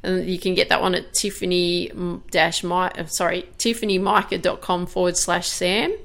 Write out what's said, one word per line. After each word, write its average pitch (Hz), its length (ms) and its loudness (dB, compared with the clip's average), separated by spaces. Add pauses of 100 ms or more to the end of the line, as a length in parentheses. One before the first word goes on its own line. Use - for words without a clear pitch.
And 185 260 -2
you 180 100 -2
can 185 160 0
get - 160 2
that - 100 6
one 185 140 2
at 175 180 -6
Tiffany, 180 760 0
m-, 175 400 -6
dash 165 340 2
Mi-, 175 80 -2
uh, 180 340 0
sorry, 180 400 -2 (120)
tiffany 214 400 0
mica 196 400 2
dot - 220 0
com 180 260 -2
forward 180 300 0
slash 175 320 0
sam. 220 460 0 (100)